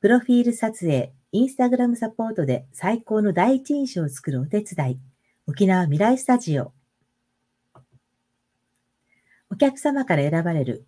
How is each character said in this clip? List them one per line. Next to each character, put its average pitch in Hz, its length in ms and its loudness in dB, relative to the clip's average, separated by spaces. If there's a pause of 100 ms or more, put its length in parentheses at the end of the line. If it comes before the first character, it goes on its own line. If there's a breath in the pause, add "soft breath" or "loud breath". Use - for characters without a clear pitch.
プ 202 80 2
ロ 240 120 6
フ 240 60 -14
ィ 240 140 4
ー 240 40 2
ル 240 80 0
撮 220 340 -4
影、 131 260 0 (200)
Instagram 247 640 0
サ 226 140 -4
ポ 226 140 -6
ー 220 100 -6
ト 165 120 -2
で 127 260 -2
最 226 300 -4
高 214 200 -2
の 208 100 2
第 196 240 2
一 269 140 -6
印 285 160 -2
象 180 160 -4
を 147 60 -2
作 - 220 -10
る 131 100 -2
お 135 60 -4
手 208 160 -2
伝 139 300 -4
い、 127 80 -8 (460)
沖 185 220 0
縄 185 160 4
未 147 160 0
来 240 180 4
ス - 60 -8
タ 247 140 2
ジ 156 200 -2
オ。 - 140 -6 (2750)
お 196 60 -8
客 269 240 2
様 277 260 -2
か 175 120 0
ら 143 120 2
選 165 140 0
ば 170 100 -2
れ 151 120 0
る 123 240 -6